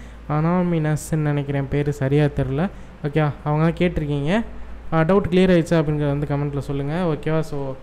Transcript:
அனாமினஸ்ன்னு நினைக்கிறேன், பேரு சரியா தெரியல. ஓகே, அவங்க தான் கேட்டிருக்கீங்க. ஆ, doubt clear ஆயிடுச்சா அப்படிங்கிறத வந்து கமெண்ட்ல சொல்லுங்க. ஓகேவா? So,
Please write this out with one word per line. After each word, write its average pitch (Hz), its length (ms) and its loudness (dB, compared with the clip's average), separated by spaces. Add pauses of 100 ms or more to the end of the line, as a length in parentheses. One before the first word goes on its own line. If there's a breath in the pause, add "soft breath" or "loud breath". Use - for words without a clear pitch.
(300 loud breath)
அனாமினஸ்ன்னு 160 840 0
நினைக்கிறேன், 143 520 0
பேரு 143 260 0
சரியா 143 320 2
தெரியல. 143 440 0 (380 loud breath)
ஓகே, 147 240 2 (120)
அவங்க 156 280 2
தான் 160 80 -6
கேட்டிருக்கீங்க. 160 640 0 (500 loud breath)
ஆ, 160 80 4
doubt 190 280 4
clear 185 220 4
ஆயிடுச்சா 170 300 4
அப்படிங்கிறத 147 380 0
வந்து 143 100 -2
கமெண்ட்ல 143 300 -2
சொல்லுங்க. 147 580 -2
ஓகேவா? 156 220 0
So, 139 440 -4